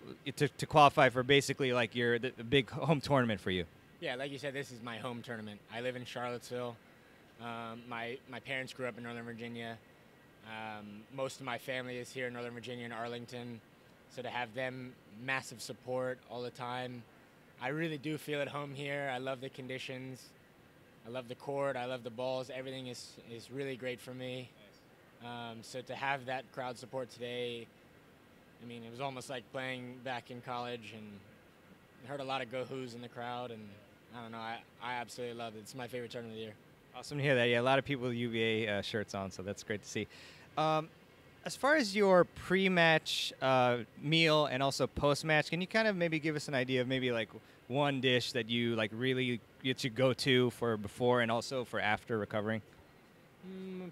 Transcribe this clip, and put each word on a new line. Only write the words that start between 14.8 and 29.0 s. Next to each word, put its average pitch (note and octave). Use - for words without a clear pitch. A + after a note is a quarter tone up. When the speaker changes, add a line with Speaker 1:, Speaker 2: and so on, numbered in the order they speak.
Speaker 2:
massive C3
support B2+
all A#2+
the B2
time. B2
I B2+
really D#3
do D3+
feel D3
at C#3
home C#3+
here. C#3+
I B2
love C3
the C3+
conditions. C3
I A2+
love B2
the B2
court. C#3
I B2
love B2+
the B2
balls. B2+
Everything C3
is, -
is A#2
really C3+
great B2
for B2+
me. B2+
Speaker 1:
Nice. A#2+
Speaker 2:
Um, A#2
so B2+
to B2+
have C3+
that C3
crowd B2+
support B2+
today, A#2+
I A#2+
mean, A#2+
it A2+
was A#2+